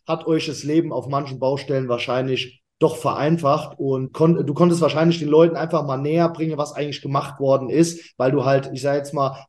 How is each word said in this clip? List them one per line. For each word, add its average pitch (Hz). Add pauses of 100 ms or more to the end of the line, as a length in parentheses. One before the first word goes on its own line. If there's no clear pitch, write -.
hat 165
euch 160
das 147
Leben 151
auf 123
manchen 139
Baustellen 135
wahrscheinlich 127 (200)
doch 156
vereinfacht 147
und 131
kon-, 160
du 147
konntest 170
wahrscheinlich 160
den 151
Leuten 156
einfach 156
mal 135
näher 160
bringen, 160
was 143
eigentlich 143
gemacht 143
worden 135
ist, 160
weil 131
du 131
halt, 139
ich 127
sag 143
jetzt 143
mal, 139